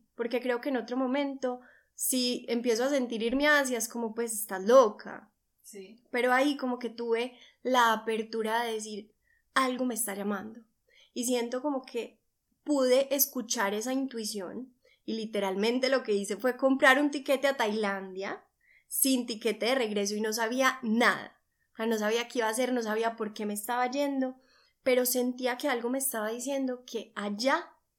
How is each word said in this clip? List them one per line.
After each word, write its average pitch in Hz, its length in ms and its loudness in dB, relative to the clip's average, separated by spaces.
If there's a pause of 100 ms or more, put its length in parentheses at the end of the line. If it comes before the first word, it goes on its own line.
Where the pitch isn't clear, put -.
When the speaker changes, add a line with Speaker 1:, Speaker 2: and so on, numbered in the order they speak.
(160)
Speaker 1:
porque 233 260 -4
creo 240 200 -2
que 294 80 -4
en 262 80 2
otro 226 180 -4
momento 262 640 -2 (360)
si 247 540 -2
empiezo 233 340 0
a 269 60 2
sentir 247 340 0
irme 269 240 2
a 294 120 6
Asia, 254 180 -2
es 226 100 -4
como, 233 260 -6
pues, 233 200 -4
estás 190 300 -6
loca. 214 680 4 (300)
Speaker 2:
Sí. 196 500 -18
Speaker 1:
Pero 247 200 2
ahí 277 260 4
como 247 200 -2
que 233 120 -6
tuve 233 480 -2 (260)
la 240 300 4
apertura 220 680 -2
de 233 100 -4
decir, 214 420 -10 (380)
"Algo 254 320 2
me 240 100 -2
está 208 180 -4
llamando". 202 460 -6 (540)
Y 240 120 -4
siento 247 360 0
como 269 220 -2
que - 360 -10 (440)
pude 269 520 4
escuchar 220 580 0
esa 233 200 -2
intuición 226 840 -6 (300)
y 220 100 -4
literalmente 220 720 0
lo 262 140 2
que 214 100 0
hice 202 220 -2
fue 247 220 0
comprar 269 420 6
un 294 120 4
tiquete 277 360 0
a 277 100 2
Tailandia 202 840 -2 (440)
sin 262 380 2
tiquete 214 420 -2
de 254 80 2
regreso 214 400 -2
y 208 60 -2
no 220 120 -2
sabía 233 500 0
nada. 214 580 2 (320)
O - 40 -20
sea, 226 80 -4
no 226 120 0
sabía 226 300 0
qué 247 120 -4
iba 220 80 2
a 220 40 0
hacer, 254 220 0
no 247 80 0
sabía 226 340 0
por 214 180 -6
qué 214 120 -6
me 208 80 -4
estaba 240 360 -2
yendo, 269 500 0 (440)
pero 254 220 2
sentía 247 520 0
que 294 100 -2
algo 240 220 -2
me 254 80 0
estaba 226 320 -4
diciendo 247 560 -4
que - 300 -10
allá 226 560 -2 (280)